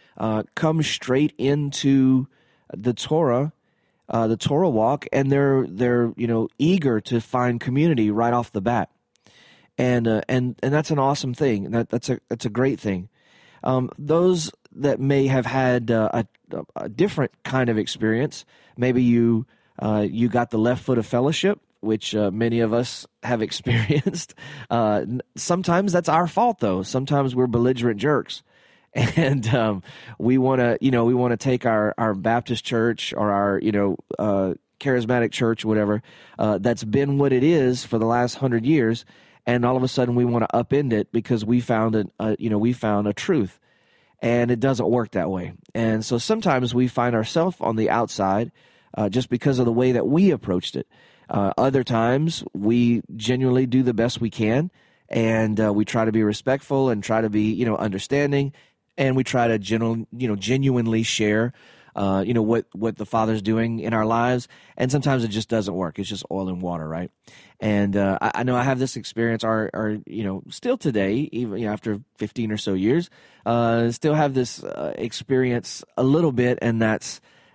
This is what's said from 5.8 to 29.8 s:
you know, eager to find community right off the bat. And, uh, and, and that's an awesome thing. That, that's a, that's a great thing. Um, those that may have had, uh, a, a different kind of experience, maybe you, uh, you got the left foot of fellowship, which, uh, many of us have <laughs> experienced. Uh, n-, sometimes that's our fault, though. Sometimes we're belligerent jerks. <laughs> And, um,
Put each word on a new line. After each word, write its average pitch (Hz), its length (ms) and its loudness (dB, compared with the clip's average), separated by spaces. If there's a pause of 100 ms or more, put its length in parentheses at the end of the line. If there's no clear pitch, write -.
you 117 100 -2
know, 113 220 0 (100)
eager 143 440 2
to 117 180 -2
find 123 400 -2
community 131 500 2
right 117 220 0
off 120 200 -2
the 101 100 -4
bat. 113 280 -2 (840)
And, 123 320 2
uh, 110 200 2
and, 127 340 -2
and 135 100 0
that's 151 180 0
an 151 80 0
awesome 135 360 0
thing. 104 380 -2
That, 117 180 -2
that's - 180 -4
a, 127 200 -2
that's 120 180 -6
a 110 40 -4
great 123 300 0
thing. 98 300 -6 (540)
Um, 131 340 -2
those 165 540 2 (240)
that 135 240 0
may 135 260 2
have 131 200 2
had, 127 440 0
uh, 110 220 2
a, 113 140 -2 (500)
a - 120 -8
different 139 440 0 (100)
kind 131 260 0
of 110 100 0
experience, 110 680 -2 (320)
maybe 127 260 2
you, 117 440 4 (320)
uh, 107 300 0
you 117 200 0
got 120 220 0
the 113 80 -2
left 120 260 0
foot 123 140 0
of 110 80 -2
fellowship, 156 540 0 (200)
which, 110 340 -4
uh, 104 160 0
many 117 300 0
of 110 120 0
us 120 340 -4 (160)
have 117 200 -2
<laughs> - 0 -
experienced. 123 920 -2 (360)
Uh, 107 320 0
n-, 123 200 -6 (140)
sometimes 180 560 0
that's 175 160 0
our 165 180 2
fault, 220 340 0
though. 95 220 0
Sometimes 135 520 -2
we're 127 120 2
belligerent 120 540 0
jerks. 139 420 -2 (520)
<laughs> - 220 0
And, 135 360 2
um, 110 300 0 (360)